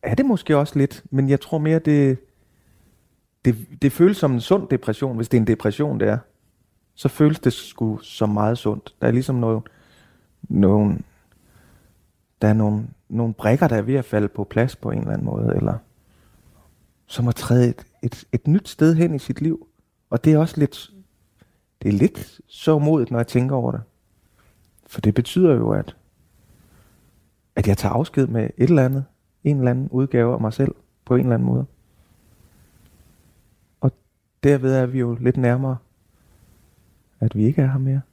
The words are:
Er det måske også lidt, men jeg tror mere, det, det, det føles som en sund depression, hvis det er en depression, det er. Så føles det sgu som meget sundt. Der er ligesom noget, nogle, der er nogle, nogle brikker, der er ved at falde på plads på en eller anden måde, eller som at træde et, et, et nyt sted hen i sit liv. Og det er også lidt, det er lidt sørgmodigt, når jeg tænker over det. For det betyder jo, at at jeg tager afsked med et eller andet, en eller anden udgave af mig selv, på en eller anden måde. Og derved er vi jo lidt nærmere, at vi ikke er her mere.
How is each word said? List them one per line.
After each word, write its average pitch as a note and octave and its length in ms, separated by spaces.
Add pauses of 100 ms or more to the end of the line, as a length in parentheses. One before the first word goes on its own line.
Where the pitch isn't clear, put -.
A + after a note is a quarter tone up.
Er A2 120
det C#4 120
måske F3 300
også D3 220
lidt, - 320
men C3+ 180
jeg C#3 120
tror - 180
mere, D#3 200
det, C#3+ 400 (1300)
det, A#2 120 (260)
det C#3 100
føles F#3+ 240
som C#3+ 160
en A#2+ 80
sund F#3+ 280
depression, B2 480
hvis A2+ 120
det B2 80
er A#2 40
en G#2+ 60
depression, A2+ 540
det G2+ 80
er. G#2+ 100 (760)
Så - 140
føles D3+ 320
det B2 120
sgu - 460
som - 300
meget G#2+ 300
sundt. - 420
Der A#2+ 60
er A#2 60
ligesom B2+ 240
noget, A2+ 260 (800)
nogle, G2+ 560 (1400)
der A2 60
er G#2+ 40
nogle, G#2+ 340 (220)
nogle A2+ 260
brikker, C3+ 340
der A#2 80
er G2+ 60
ved B2 120
at C3 100
falde G#2 240
på G2+ 160
plads A2+ 320
på - 140
en G#1+ 80
eller G#1 140
anden - 140
måde, G#1+ 300
eller - 220 (1300)
som A#2+ 220
at A#2 60
træde A#2+ 340
et, - 180 (160)
et, - 300
et - 160
nyt F3+ 200
sted D#3+ 260
hen E3 200
i C3+ 40
sit - 220
liv. D#3 280 (420)
Og - 140
det D#3 80
er D3+ 60
også D#3+ 220
lidt, - 300 (920)
det - 60
er G2+ 40
lidt - 560
sørgmodigt, D3+ 640
når A#2+ 80
jeg A#2 80
tænker C3 300
over B2 160
det. - 80 (1040)
For - 140
det G#2+ 140
betyder D#3 400
jo, A2+ 160
at - 260 (1600)
at G2+ 120
jeg G2 80
tager - 160
afsked C3+ 340
med A2+ 160
et B2 260
eller D3 160
andet, C3+ 200 (400)
en D3 140
eller B2 120
anden C3 180
udgave B2+ 460
af - 60
mig A2 120
selv, - 220 (300)
på B2+ 100
en B2+ 60
eller B2 140
anden B2 140
måde. B2+ 160 (2250)
Og C3 120 (500)
derved C3+ 320
er B2+ 120
vi C3 120
jo A#2+ 160
lidt B2 220
nærmere, B2+ 400 (1400)
at A2+ 160
vi G#2+ 80
ikke C#3+ 180
er C3 100
her C3+ 60
mere. C3+ 220 (120)